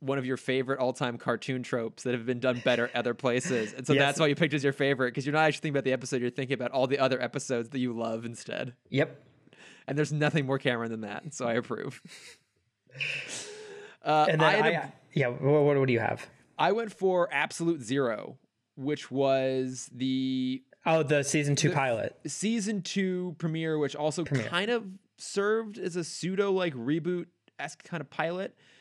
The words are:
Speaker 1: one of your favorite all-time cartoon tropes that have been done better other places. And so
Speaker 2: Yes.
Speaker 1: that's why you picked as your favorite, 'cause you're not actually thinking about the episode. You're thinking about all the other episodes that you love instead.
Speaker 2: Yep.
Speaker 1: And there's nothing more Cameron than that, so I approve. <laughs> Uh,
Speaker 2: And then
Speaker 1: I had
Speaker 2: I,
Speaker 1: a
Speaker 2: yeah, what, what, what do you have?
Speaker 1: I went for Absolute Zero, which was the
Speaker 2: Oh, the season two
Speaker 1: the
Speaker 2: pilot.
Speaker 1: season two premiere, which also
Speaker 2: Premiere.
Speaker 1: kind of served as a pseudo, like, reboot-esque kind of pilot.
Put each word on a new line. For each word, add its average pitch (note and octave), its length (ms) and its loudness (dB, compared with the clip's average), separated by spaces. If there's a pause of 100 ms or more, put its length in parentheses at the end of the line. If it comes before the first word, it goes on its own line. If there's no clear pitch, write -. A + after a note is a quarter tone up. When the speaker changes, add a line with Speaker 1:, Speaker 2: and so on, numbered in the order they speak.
Speaker 1:
one C3+ 180 0
of B2+ 60 -4
your B2+ 120 -2
favorite C3 420 0
all-time B2 380 0
cartoon B2+ 460 -2
tropes A#2 400 -4
that B2 100 0
have A#2 140 -2
been B2 120 0
done B2 240 2
better A#2+ 300 4
other A#2+ 220 0
places. A#2+ 580 0
And C3 140 -12
so D3+ 60 6
Speaker 2:
Yes. C#3 80 6
Speaker 1:
that's C#3 180 2
why D#3 80 6
you C#3+ 80 4
picked D3 180 2
as C#3+ 100 0
your C#3 80 4
favorite, C3 440 2
'cause C3+ 100 -4
you're C#3+ 80 0
not D#3 140 6
actually D3+ 140 0
thinking D3+ 160 -4
about C3 80 0
the B2+ 80 2
episode. B2 280 -2
You're B2 80 0
thinking C3 240 -4
about A#2+ 180 -2
all C3+ 140 4
the C3 140 2
other C3 200 4
episodes A#2+ 500 -2
that C3+ 100 -6
you B2 120 0
love A2+ 320 -4
instead. A#2+ 520 -8 (160)
Speaker 2:
Yep. C3 280 0 (680)
Speaker 1:
And C#3 100 -4
there's D3 160 0
nothing D3 320 2
more C3 140 0
Cameron A#2 320 -2
than A2 100 -6
that, G#2+ 320 -8
so B2 140 -4
I A#2 80 2
approve. - 480 -4 (920)
<laughs> - 520 -8 (560)
Uh, D3+ 260 4
Speaker 2:
And D#3+ 120 4
then D#3+ 60 8
Speaker 1:
I F#3 60 6
had G#3 120 4
Speaker 2:
I, D#3+ 40 4
Speaker 1:
a D3 220 -2 (220)
Speaker 2:
yeah, C3+ 140 2
what, B2 140 -4 (220)
what, C#3+ 140 6
what C3+ 100 4
do C3 60 4
you A2+ 60 4
have? - 280 -2 (300)
Speaker 1:
I E3 140 4
went A3 220 -2
for F#3 400 2
Absolute D#3+ 480 0
Zero, A#2+ 560 -2 (380)
which D3 360 -4
was C3 840 0
the C3 720 -2 (220)
Speaker 2:
Oh, E3 180 4
the C#3+ 200 2
season C#3+ 320 2
two D3+ 140 4
Speaker 1:
the F3+ 60 0
Speaker 2:
pilot. A#2+ 400 0 (100)
Speaker 1:
season G#3 560 -2
two F3+ 560 -2
premiere, D#3+ 400 -2
which C#3+ 180 -2
also D3+ 280 -2
Speaker 2:
Premiere. B2+ 240 0
Speaker 1:
kind F#3+ 240 0
of A3+ 140 -2 (320)
served G#3+ 600 -2
as F3+ 200 -4
a F3 80 -2
pseudo, F#3+ 480 0
like, F3+ 200 0
reboot-esque D3+ 1120 -4
kind E3+ 160 -8
of C#3+ 100 -12
pilot. F3+ 460 -4 (260)